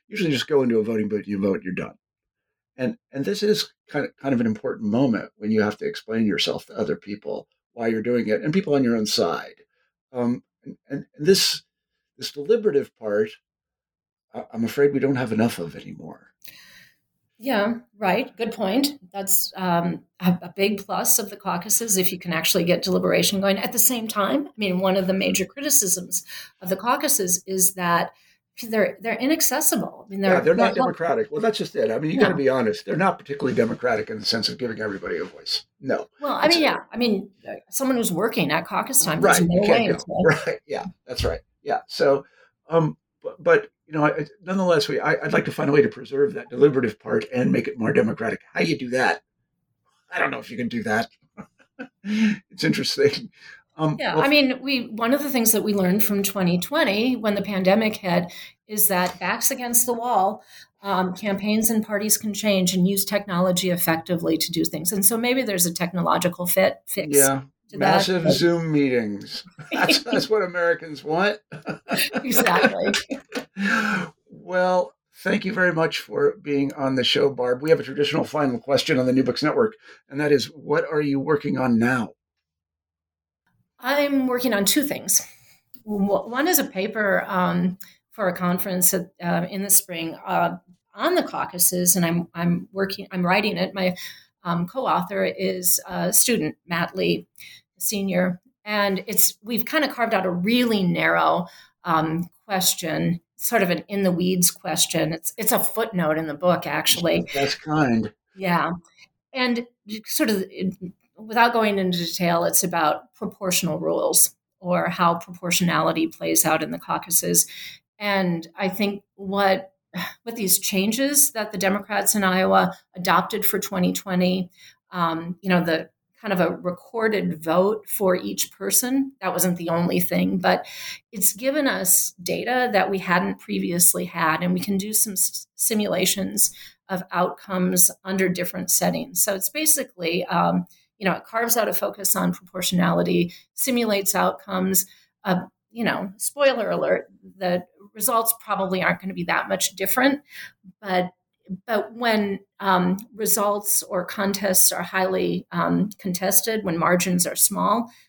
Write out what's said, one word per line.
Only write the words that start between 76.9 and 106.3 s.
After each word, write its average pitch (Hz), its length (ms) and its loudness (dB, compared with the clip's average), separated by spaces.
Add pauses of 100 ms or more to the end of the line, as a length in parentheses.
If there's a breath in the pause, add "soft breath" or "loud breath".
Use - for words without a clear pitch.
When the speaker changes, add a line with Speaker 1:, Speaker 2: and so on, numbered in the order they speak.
Speaker 1:
the 127 80 2
show, 139 260 2
Barb. 123 320 -2
We 151 80 -2
have 160 100 6
a 143 40 -6
traditional 143 400 0
final 131 360 0
question 135 400 2
on 127 60 2
the 127 80 2
New 131 100 4
Books 123 200 0
Network, 143 320 2 (340 loud breath)
and 139 100 -8
that 147 120 2
is, 135 160 4
what 151 440 -2
are 151 100 0
you 139 180 0
working 143 380 0
on 127 200 2
now? 117 360 0 (1700)
Speaker 2:
I'm 277 480 0
working 247 260 0
on 202 120 0
two 277 180 2
things. - 420 0 (600 loud breath)
W-, 202 440 0
one 262 180 0
is 359 120 4
a 262 40 2
paper, 196 640 -2
um, 180 500 0 (340 loud breath)
for 208 160 -2
a 180 80 0
conference 180 580 0
at, 185 180 -4 (120)
uh, 175 260 -2
in 196 140 -6
the 202 60 -6
spring, 165 460 -2 (100)
uh, 175 320 0 (360)
on 285 220 -2
the 320 80 2
caucuses, 180 720 0
and 180 100 2
I'm, 170 280 -2
I'm 175 380 -2
working, 196 400 -6
I'm 180 140 -2
writing 196 320 2
it. 185 160 -2
My, 185 220 -2 (480 loud breath)
um, 175 240 -2
co-author 190 560 -2
is 185 640 -2
a 180 240 -2
student, 156 460 2 (100)
Matt 170 280 -4
Lee, 175 320 -2 (500 loud breath)
senior, 185 640 -2 (240)
and 202 420 0
it's, - 340 0
we've 220 240 -4
kinda 302 260 0
carved 226 220 -2
out 185 120 0
a 185 60 0
really 214 520 2
narrow, 165 640 2 (360 loud breath)
um, 160 460 0 (160)
question, 170 760 -2 (160)
sort 226 260 0
of 180 80 0
an - 160 -2
in 202 160 -2
the 185 80 2
weeds 180 400 2
question. 160 600 -2
It's, - 240 -8
it's 202 140 -2
a 226 60 4
footnote 190 600 0
in 160 100 -4
the 147 80 -6